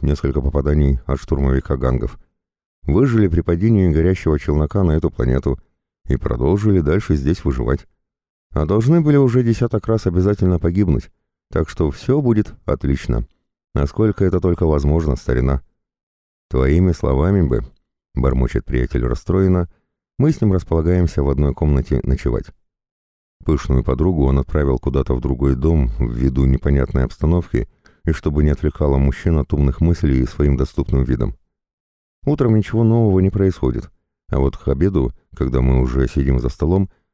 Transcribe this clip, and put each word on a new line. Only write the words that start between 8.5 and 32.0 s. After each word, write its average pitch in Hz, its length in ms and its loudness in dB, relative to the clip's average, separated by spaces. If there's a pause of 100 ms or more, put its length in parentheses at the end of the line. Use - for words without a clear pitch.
А - 140 -2
должны 120 360 2
были 147 160 2
уже 127 260 2
десяток 117 440 -2
раз 113 200 0
обязательно 92 500 2
погибнуть, 85 540 0 (400)
так 80 180 -2
что 76 220 -2
все 139 300 -2
будет 110 320 0 (120)
отлично. 65 640 -2 (480)
Насколько 98 500 0
это 90 140 0
только 87 260 0
возможно, 73 500 0
старина". 64 460 -2 (880)
"Твоими 78 440 2
словами 78 480 0
бы", 62 240 0 (500)
бормочет 64 480 0
приятель 62 420 -2
расстроенно, 92 640 0 (480)
мы 151 140 2
с - 80 -2
ним 101 140 2
располагаемся 87 680 0
в 69 80 0
одной 69 240 0
комнате 69 500 0
ночевать. - 420 -2 (1000)
Пышную 67 400 0
подругу 71 420 0
он 67 140 2
отправил 69 380 0
куда-то 65 380 -2
в 62 60 -4
другой 67 340 0
дом 65 340 2 (100)
ввиду 64 460 0
непонятной 65 600 0
обстановки 80 640 -2 (360)
и 82 60 0
чтобы 76 320 -2
не 76 60 4
отвлекала 73 480 0
мужчин 67 400 0
от 69 160 -2
умных 71 280 0
мыслей 73 440 0
своим 69 320 0
доступным 65 460 -2
видом. 58 320 -4 (920)